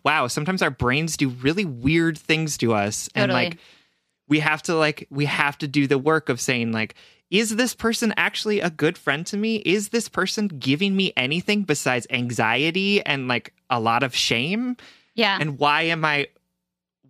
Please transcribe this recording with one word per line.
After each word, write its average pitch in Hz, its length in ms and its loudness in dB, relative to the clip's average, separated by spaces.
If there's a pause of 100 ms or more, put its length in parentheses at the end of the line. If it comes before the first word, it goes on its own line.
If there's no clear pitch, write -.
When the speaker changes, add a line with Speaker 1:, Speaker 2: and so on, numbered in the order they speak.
Speaker 1:
wow, 143 220 2
sometimes 160 360 -2
our 165 80 2
brains 139 460 0
do 139 120 2
really 135 360 0
weird 156 540 2
things 156 400 -2
to 117 160 2
us. 104 400 -2
And, 151 160 2
Speaker 2:
Totally. 123 200 2
Speaker 1:
like, 170 80 -14 (720)
we 151 120 4
have 156 240 0
to, 180 100 0
like, 156 360 0
we 143 160 -2
have 143 320 0
to 151 100 -4
do 143 180 2
the 139 120 4
work 151 300 2
of 127 120 0
saying, 117 320 0
like, 110 240 -4 (340)
"Is 214 260 2
this 240 180 0
person 226 420 0
actually 208 440 0
a 175 100 0
good 160 280 -2
friend 147 300 -2
to - 80 -6
me? 220 200 0
Is 202 340 0
this 233 180 -2
person 196 400 -2
giving 160 480 0
me 190 200 0
anything 175 460 -2
besides 139 480 -2
anxiety 131 960 0
and, 135 220 -2
like, 120 260 -4 (160)
a 123 80 0
lot 117 240 2
of 131 120 -2
shame? 202 640 -2 (380)
Speaker 2:
Yeah. 208 260 0
Speaker 1:
And 147 180 -4
why 147 240 4
am 165 220 0
I, 147 220 2 (840)